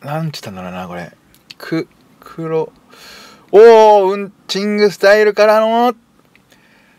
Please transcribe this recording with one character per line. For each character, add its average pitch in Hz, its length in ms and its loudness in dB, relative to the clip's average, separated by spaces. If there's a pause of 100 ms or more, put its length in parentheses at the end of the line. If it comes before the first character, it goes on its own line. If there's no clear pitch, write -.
な 147 200 -10
ん 160 80 -8
ち - 80 -16
っ - 40 -20
た 110 80 -18
ん 98 40 -16
だ 92 80 -16
ろ 92 80 -14
う - 20 -14
な、 90 160 -14
こ 87 60 -16
れ。 87 180 -16 (460)
く-、 165 280 -10 (320)
黒。 160 540 -10 (800)
お 185 60 4
ー、 214 460 6
ウ 190 120 -4
ン 202 160 -14 (140)
チ 190 180 -8
ン 208 140 -4
グ 208 120 0
ス 165 60 -10
タ 202 200 2
イ 214 80 2
ル 208 100 0
か 208 100 0
ら 214 160 2
の、 233 340 -2 (1040)